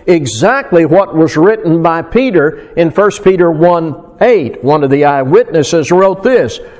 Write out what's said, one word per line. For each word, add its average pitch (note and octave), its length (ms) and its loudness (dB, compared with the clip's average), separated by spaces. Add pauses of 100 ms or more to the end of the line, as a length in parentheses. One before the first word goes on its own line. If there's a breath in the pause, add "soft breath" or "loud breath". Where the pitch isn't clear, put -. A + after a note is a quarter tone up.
exactly E3+ 800 0
what D#3+ 300 0
was D#3+ 220 0
written E3+ 460 0
by E3 200 -2
Peter E3+ 560 0 (180 loud breath)
in E3 140 0
First G3+ 320 -2
Peter F3 280 0
one E3 440 0 (260)
eight. F#3+ 440 0
One D3 180 2
of C3+ 80 0
the C#3+ 140 2
eyewitnesses D3+ 880 0
wrote F#3+ 300 0
this, A3 380 0 (200 loud breath)